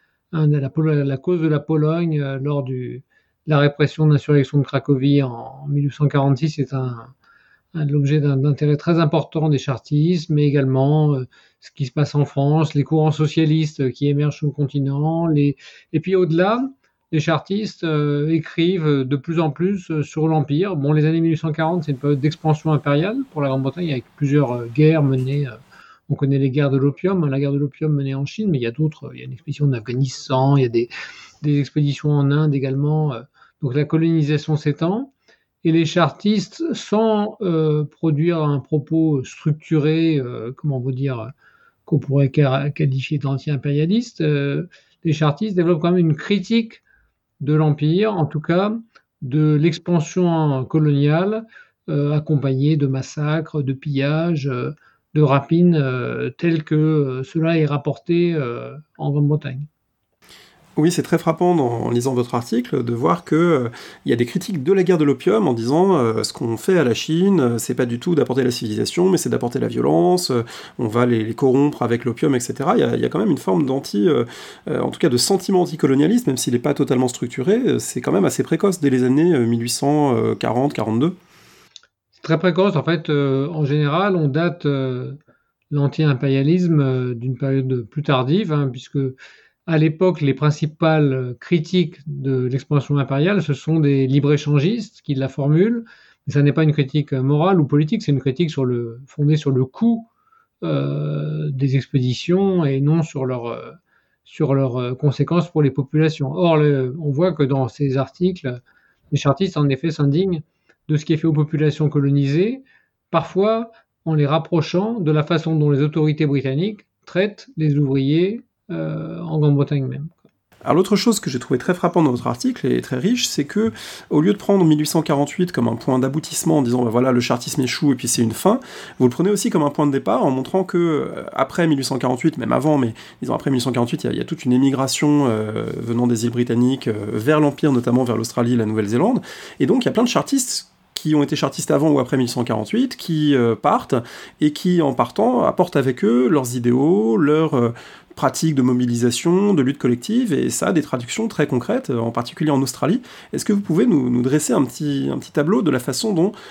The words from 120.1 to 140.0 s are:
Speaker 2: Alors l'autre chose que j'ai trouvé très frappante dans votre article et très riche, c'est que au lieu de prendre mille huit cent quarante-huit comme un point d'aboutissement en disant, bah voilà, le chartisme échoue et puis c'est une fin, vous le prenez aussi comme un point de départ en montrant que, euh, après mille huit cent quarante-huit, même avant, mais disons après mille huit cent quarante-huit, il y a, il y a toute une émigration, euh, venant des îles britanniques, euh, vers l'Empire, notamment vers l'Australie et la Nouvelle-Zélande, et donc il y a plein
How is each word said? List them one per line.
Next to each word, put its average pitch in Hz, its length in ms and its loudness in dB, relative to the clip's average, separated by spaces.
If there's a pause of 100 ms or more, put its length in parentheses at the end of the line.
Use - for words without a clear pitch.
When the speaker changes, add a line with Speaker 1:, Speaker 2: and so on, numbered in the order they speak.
Speaker 2:
Alors 131 140 2
l'autre 196 200 2
chose 220 240 2
que - 80 -6
j'ai 127 120 -4
trouvé 131 180 -2
très 175 160 -2
frappante 175 300 0
dans 131 80 4
votre 123 160 -4
article 240 380 -4
et 123 140 0
très 127 160 -6
riche, 220 300 -2
c'est - 180 -4
que 220 260 -2 (380)
au 151 140 2
lieu 202 100 4
de 196 60 -4
prendre 196 260 2
mille 156 140 6
huit 151 80 0
cent 160 160 0
quarante-huit 151 500 -2
comme 117 160 0
un 113 60 -2
point 127 240 0
d'aboutissement 147 600 0
en 139 40 4
disant, 123 200 0
bah 120 60 0
voilà, 123 240 2
le 123 80 2
chartisme - 400 -2
échoue 135 320 0
et 127 40 0
puis 117 120 -6
c'est - 140 0
une 113 100 0
fin, 220 280 2 (380)
vous 127 80 4
le 123 40 4
prenez 170 180 0
aussi 208 220 0
comme 160 140 2
un 139 60 0
point 147 160 0
de 139 60 2
départ 196 320 0
en 147 60 2
montrant 139 340 -2
que, 185 140 -2
euh, 160 540 -2
après 165 340 -2
mille 151 100 2
huit 135 80 -2
cent 135 140 -4
quarante-huit, 127 400 -2
même 117 140 -2
avant, 143 260 2
mais 117 160 -2 (260)
disons 123 140 -4
après 123 160 -4
mille 131 80 0
huit 120 60 -4
cent 131 80 -2
quarante-huit, 120 320 -2
il - 20 -2
y 117 40 -2
a, - 20 -2
il - 60 -4
y 117 40 -2
a - 20 -6
toute - 200 -8
une 123 80 2
émigration, 135 720 2
euh, 110 400 -2 (100)
venant 117 300 -2
des 117 180 0
îles 117 60 0
britanniques, 120 580 0
euh, 107 240 -4
vers 143 280 0
l'Empire, 143 320 2
notamment 123 320 2
vers 117 120 -2
l'Australie 120 380 -2
et - 20 2
la 113 80 2
Nouvelle-Zélande, 110 560 0 (380)
et 135 80 0
donc 240 180 2
il - 20 0
y 135 40 -2
a - 20 -4
plein 226 120 0